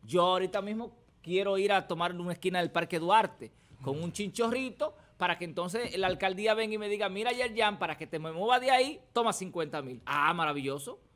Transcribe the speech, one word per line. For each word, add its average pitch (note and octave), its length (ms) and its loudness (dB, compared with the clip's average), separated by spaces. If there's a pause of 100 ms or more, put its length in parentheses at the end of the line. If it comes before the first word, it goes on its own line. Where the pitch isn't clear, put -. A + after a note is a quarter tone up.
yo E3+ 200 0
ahorita F#3 400 0
mismo G#3+ 340 -8 (240)
quiero F#3+ 380 -2
ir G3+ 140 2
a F#3 160 2
tomar F3 260 -2
una F3 180 -6
esquina F3+ 280 -2
del E3+ 100 0
Parque E3+ 300 -2
Duarte F#3 500 0 (320)
con C#3 180 -4
un E3+ 120 -6
chinchorrito A#3 800 -4 (220)
para F3 200 0
que F3 80 -10
entonces F3+ 540 -6
la F#3+ 80 0
alcaldía F#3+ 480 0
venga A3 220 -2
y - 20 -4
me G#3 100 -6
diga, G#3 200 0
"Mira, G#3+ 240 -2
Yerjan, A3+ 440 0
para D#3+ 220 -4
que D#3 80 -10
te D#3 140 -6
me D#3+ 100 -8
muevas A3 300 2
de B3+ 100 4
ahí, C4+ 300 8 (120)
toma A#3 200 4
cincuenta D#3+ 500 -4
mil." B2+ 240 -10
Ah, C#3+ 260 4
maravilloso. C#3+ 680 -2 (160)